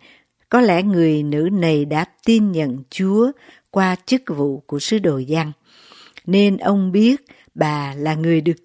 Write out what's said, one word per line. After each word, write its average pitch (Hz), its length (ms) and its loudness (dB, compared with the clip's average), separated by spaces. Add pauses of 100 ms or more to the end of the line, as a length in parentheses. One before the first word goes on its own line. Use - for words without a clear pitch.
(500)
có 240 120 4
lẽ 185 220 2
người 165 400 2
nữ 147 280 -2
này 165 340 0
đã 151 200 -4 (200)
tin 220 260 2
nhận 139 380 -4
Chúa 208 420 0 (400)
qua 190 240 0 (100)
chức 262 220 0
vụ 143 320 -4
của 143 200 -8
sứ 220 200 -2
đồ 170 180 0
Giăng, 151 340 -4 (760)
nên 196 320 2
ông 190 340 0
biết 226 340 2 (300)
bà 147 380 -2
là 151 220 -4
người 160 260 0
được 160 240 -2